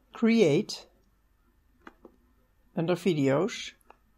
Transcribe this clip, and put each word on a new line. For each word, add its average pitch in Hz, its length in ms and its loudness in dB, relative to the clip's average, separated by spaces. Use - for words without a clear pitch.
Create 214 760 2
under 165 200 -2
Videos. 156 760 -2